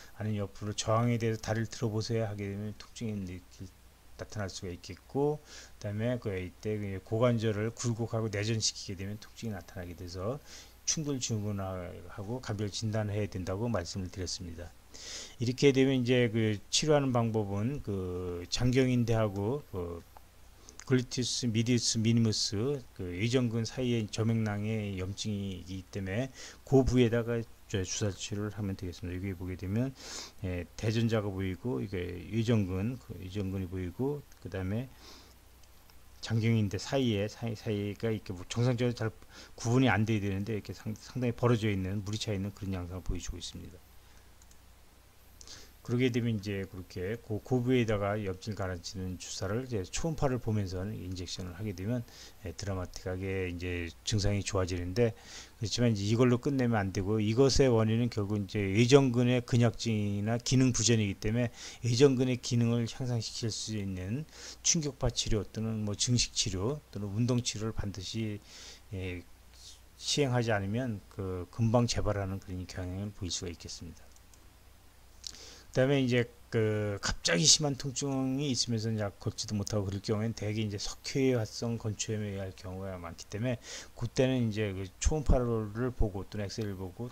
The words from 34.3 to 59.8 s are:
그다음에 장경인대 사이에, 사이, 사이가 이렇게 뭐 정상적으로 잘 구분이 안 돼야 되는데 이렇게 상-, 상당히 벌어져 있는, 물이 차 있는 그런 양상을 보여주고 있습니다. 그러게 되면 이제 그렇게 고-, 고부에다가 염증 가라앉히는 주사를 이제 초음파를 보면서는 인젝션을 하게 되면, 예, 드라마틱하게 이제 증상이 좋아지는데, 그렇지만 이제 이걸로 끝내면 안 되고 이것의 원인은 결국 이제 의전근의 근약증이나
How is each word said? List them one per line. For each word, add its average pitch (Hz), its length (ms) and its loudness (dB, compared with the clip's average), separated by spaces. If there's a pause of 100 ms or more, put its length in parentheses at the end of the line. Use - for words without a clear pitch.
그다음에 101 460 -4 (1300)
장경인대 110 580 2
사이에, 110 500 2
사이, 113 260 -6
사이가 104 560 -2
이렇게 104 220 -4
뭐 90 160 -8
정상적으로 120 460 2
잘 110 160 -2 (440)
구분이 123 340 4
안 104 160 6
돼야 107 160 2
되는데 101 340 -2
이렇게 101 180 -8
상-, 107 240 -8
상당히 123 360 -2
벌어져 117 380 2
있는, 95 340 -2
물이 101 140 -4
차 110 140 -4
있는 98 200 -2
그런 98 220 -6
양상을 90 300 -6
보여주고 90 340 -4
있습니다. - 400 -12 (2000)
그러게 123 280 2
되면 117 260 2
이제 98 340 -4
그렇게 92 460 -6
고-, - 240 -6
고부에다가 113 840 2
염증 95 300 -4
가라앉히는 92 640 -6
주사를 107 460 -4
이제 120 180 -4
초음파를 139 560 0
보면서는 101 560 -2
인젝션을 90 640 -8
하게 107 140 -4
되면, 107 320 -2 (400)
예, 85 80 -8
드라마틱하게 92 960 -4
이제 87 400 -4 (160)
증상이 101 380 2
좋아지는데, 92 720 0 (440)
그렇지만 117 340 2
이제 101 120 0
이걸로 120 340 6
끝내면 123 400 2
안 98 140 0
되고 101 260 0
이것의 127 520 6
원인은 113 400 4
결국 104 340 0
이제 104 160 -2
의전근의 123 880 6
근약증이나 110 920 2